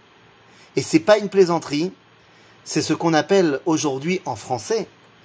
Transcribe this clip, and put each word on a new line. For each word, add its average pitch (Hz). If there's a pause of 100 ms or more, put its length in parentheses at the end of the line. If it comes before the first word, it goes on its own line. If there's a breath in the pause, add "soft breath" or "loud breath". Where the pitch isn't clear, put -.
(760 soft breath)
Et 147
c'est 156
pas 214
une 214
plaisanterie, 170 (720 soft breath)
c'est -
ce 160
qu'on 160
appelle 156
aujourd'hui 151
en 127
français 160 (380)